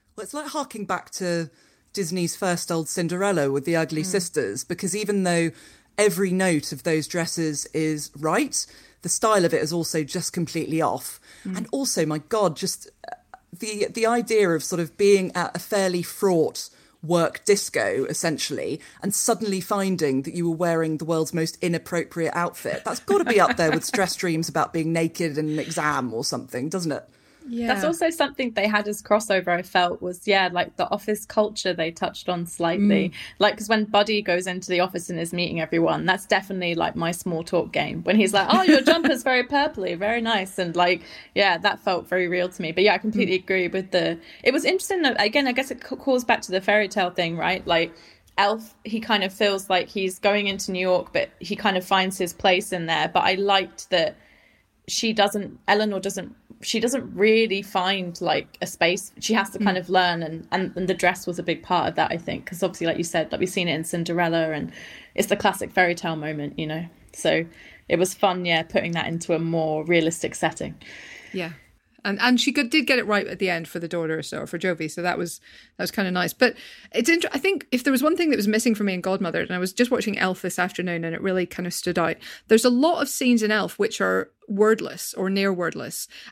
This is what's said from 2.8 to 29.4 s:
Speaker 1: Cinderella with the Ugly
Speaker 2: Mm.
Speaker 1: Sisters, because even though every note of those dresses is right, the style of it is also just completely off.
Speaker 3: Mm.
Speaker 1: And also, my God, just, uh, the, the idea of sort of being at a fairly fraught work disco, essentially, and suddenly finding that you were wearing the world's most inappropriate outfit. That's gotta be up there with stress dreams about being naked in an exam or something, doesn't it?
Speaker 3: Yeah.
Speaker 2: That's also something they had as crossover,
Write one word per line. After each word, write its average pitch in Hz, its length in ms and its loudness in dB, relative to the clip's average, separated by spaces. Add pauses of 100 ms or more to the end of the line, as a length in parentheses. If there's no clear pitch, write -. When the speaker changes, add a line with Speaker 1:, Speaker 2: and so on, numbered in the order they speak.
Speaker 1:
Cinderella 175 640 0
with 139 140 -2
the 170 100 2
Ugly 156 280 0
Speaker 2:
Mm. - 20 -2
Speaker 1:
Sisters, 147 580 -2
because 180 320 -4
even 202 280 0
though 170 280 2 (460)
every 196 340 2
note 185 400 2
of 143 120 -12
those 156 240 0
dresses 165 680 -2
is 156 440 -2
right, 170 480 0 (360)
the 170 80 -8
style 208 360 4
of 165 80 2
it - 80 2
is 151 120 -2
also 165 300 -2
just 170 300 -6
completely 160 480 -2
off. - 380 -4 (260)
Speaker 3:
Mm. 190 120 -6
Speaker 1:
And - 140 -8
also, 262 340 0
my 151 140 -2
God, 190 360 0
just, - 340 -6 (220)
uh, - 40 -12 (420)
the, 214 360 -4
the 220 120 0
idea 226 440 4
of 160 140 2
sort 175 160 -4
of 165 180 -4
being 196 380 4
at 180 200 -2
a 175 40 -8
fairly 185 420 0
fraught - 680 0 (340)
work 165 420 0
disco, 131 600 2
essentially, 139 760 -4 (240)
and 196 100 -2
suddenly 202 480 0
finding 165 600 0
that 160 100 -8
you 170 160 -2
were 165 60 -2
wearing 165 420 0
the 160 80 -8
world's 160 280 0
most 160 280 -2
inappropriate 170 720 -2
outfit. - 500 -4
That's 247 160 -4
gotta 392 240 2
be 226 140 4
up - 180 4
there 160 140 4
with 165 140 0
stress 196 300 0
dreams 165 340 -2
about - 240 -2
being 165 200 -2
naked 165 440 -2
in 151 120 -2
an 151 100 -2
exam 147 540 -2
or 117 100 -4
something, 127 460 -6
doesn't 170 220 -4
it? - 120 -6 (460)
Speaker 3:
Yeah. 233 180 -4
Speaker 2:
That's 208 180 0
also 330 240 0
something 277 420 -2
they 202 160 0
had 208 220 0
as 208 120 -6
crossover, 202 460 2